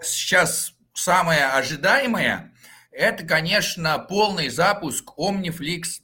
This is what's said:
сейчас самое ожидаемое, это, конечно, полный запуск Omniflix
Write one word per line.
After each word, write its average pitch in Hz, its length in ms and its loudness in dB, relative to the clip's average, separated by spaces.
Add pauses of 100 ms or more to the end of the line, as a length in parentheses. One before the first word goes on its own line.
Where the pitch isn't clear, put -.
сейчас - 680 0 (200)
самое 165 540 2
ожидаемое, 147 1040 0 (380)
это, 185 340 -2
конечно, 160 720 0
полный 185 500 0
запуск 160 680 0
Omniflix 170 880 -4